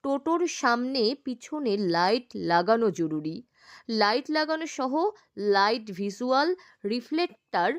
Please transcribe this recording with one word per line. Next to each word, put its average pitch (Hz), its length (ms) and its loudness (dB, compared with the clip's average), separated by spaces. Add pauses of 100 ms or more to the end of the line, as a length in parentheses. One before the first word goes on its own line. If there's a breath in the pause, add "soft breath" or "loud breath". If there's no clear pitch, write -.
টোটোর 285 400 0 (120)
সামনে 247 480 0 (220)
পিছনে 254 500 -4 (160)
লাইট 185 380 2 (180)
লাগানো 190 460 4
জরুরি। 156 460 -4 (640 loud breath)
লাইট 220 300 2
লাগানো 311 400 -2
সহ 262 240 -4 (540 soft breath)
লাইট 208 440 2
ভিজুয়াল 247 580 0 (360 loud breath)
রিফ্লেক্টর 240 920 -2